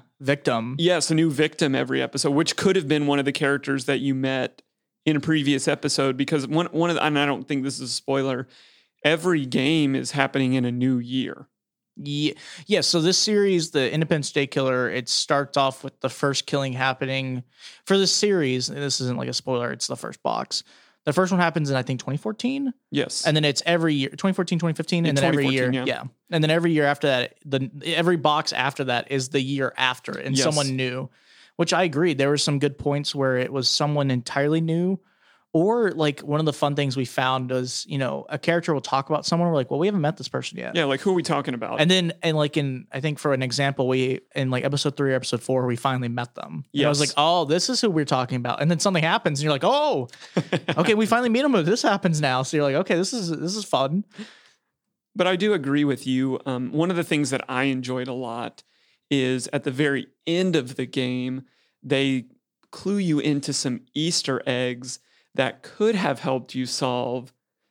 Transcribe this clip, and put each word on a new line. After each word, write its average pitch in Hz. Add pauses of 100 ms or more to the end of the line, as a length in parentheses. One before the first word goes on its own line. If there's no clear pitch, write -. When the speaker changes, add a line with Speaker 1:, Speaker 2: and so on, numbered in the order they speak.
(200)
Speaker 1:
victim. 131
Speaker 2:
Yes, 165
a 160
new 160
victim 151
every 131
episode, 131
which 160
could 190
have 156
been 147
one 143
of 135
the 143
characters 139
that 135
you 135
met 131 (420)
in 156
a 143
previous 143
episode. 139
Because 139
one, 165
one 165
of 165
the, -
and 147
I 147
don't 135
think 139
this 135
is 131
a -
spoiler, 135 (560)
every 156
game 135
is 127
happening 135
in 127
a 120
new 127
year. 123 (500)
Speaker 1:
Ye-, 147 (300)
yeah, 196
so 170
this 180
series, 196
the 131
Independence 156
Day 139
Killer, 127
it 120
starts -
off 135
with -
the 131
first -
killing 135
happening 131 (420)
for 196
this 190
series. 143
And 139
this 139
isn't, 123
like, 123
a 123
spoiler, 123
it's 127
the 123
first -
box. - (420)
The 147
first 185
one 185
happens 165
in, 135
I 127
think, 127
twenty 139
fourteen. 254 (180)
Speaker 2:
Yes. -
Speaker 1:
And 156
then 151
it's 143
every 165
year, 135
twenty 190
fourteen, 175
twenty 165
fifteen, 170
Speaker 2:
In 151
Speaker 1:
and 139
then 139
every 135
year. 131
Speaker 2:
twenty 131
fourteen, 127
yeah. -
Speaker 1:
Yeah. -
And 156
then 156
every 170
year 151
after 143
that, 127 (100)
the, 135 (140)
every 170
box 151
after 135
that 120
is 135
the 143
year 135
after 127
and -
Speaker 2:
Yes. 131
Speaker 1:
someone 143
new, 131 (460)
which 170
I 180
agree. 160
There 135
were 147
some 143
good 143
points 143
where 131
it 127
was 131
someone 147
entirely 143
new. 170 (540)
Or, 208
like, 151
one 147
of 160
the 147
fun 143
things 139
we 131
found 131
was, 127
you 143
know, 139
a 151
character 170
will 135
talk 135
about 151
someone. 170
We're 165
like, 127
"Well, 139
we 180
haven't 202
met 151
this -
person 127
yet." 123
Speaker 2:
Yeah, 165
like, 135
who 196
are 180
we 170
talking 143
about? 113
Speaker 1:
And 156
then, 180
and, 160
like, 151
in, 131
I 131
think 147
for 143
an 131
example, 135
we, 131 (160)
in, 131
like, 127
episode 143
three 135
or -
episode 123
four, 131
we 120
finally 127
met 120
them. 80
And 143
I 147
was 143
Speaker 2:
Yes. 147
Speaker 1:
like, -
"Oh, 165
this 170
is 247
who 226
we're 156
talking 131
about." 123
And 151
then 170
something 185
happens, 160
and 151
you're 151
like, 139
"Oh, 233 (260)
Speaker 2:
<laughs> 151
Speaker 1:
okay, 180
we 214
finally 240
meet 247
him, 269
but 170
this 208
happens 196
now." 131
So 156
you're 147
like, 135
"Okay, 185
this 185
is, 185
this 165
is 208
fun." 143 (1120)
Speaker 2:
But 180
I 185
do 208
agree 147
with 131
you. 131
Um, 127
one 165
of 170
the 170
things 147
that 135
I 131
enjoyed 127
a 127
lot 117 (460)
is 127
at 143
the 143
very 139 (200)
end 175
of 123
the 131
game, 127 (380)
they 135 (440)
clue 202
you 165
into 143
some 127 (140)
Easter 151
eggs 123 (340)
that -
could 220
have 196
helped 131
you 127
solve 123 (400)